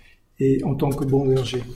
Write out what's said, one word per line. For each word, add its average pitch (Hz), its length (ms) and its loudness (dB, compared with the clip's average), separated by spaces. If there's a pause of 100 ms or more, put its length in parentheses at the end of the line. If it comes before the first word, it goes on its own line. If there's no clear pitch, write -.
(400)
Et 135 240 2
en 139 120 -2
tant 143 140 -2
que 135 160 -2
bon 135 200 2
berger, 131 360 0 (140)